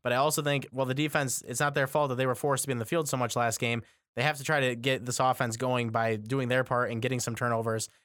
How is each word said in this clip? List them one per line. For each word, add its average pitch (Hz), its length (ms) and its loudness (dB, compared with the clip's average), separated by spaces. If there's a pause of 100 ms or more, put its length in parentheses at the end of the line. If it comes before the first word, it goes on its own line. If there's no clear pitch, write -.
But 120 100 0
I 120 40 2
also 151 260 2
think, 143 300 0
well, 131 140 -2
the 127 80 -2
defense, 143 520 0
it's 120 140 -4
not 143 140 0
their 139 120 2
fault 147 220 2
that 127 80 -4
they 131 100 0
were 127 80 2
forced 135 300 0
to - 40 -4
be 135 40 -2
in 123 60 -2
the 113 60 -2
field 160 240 -2
so 131 80 -2
much 123 200 -2
last 117 220 0
game. 117 240 0 (340)
They 120 60 0
have 147 160 2
to 135 60 -10
try 151 240 2
to 120 80 0
get 123 280 0
this 123 140 -2
offense 127 380 2
going 123 340 0
by 113 240 0
doing 120 320 -2
their 127 160 2
part 123 300 0
and 113 100 -4
getting 127 160 0
some 120 160 -4
turnovers 113 540 0 (160)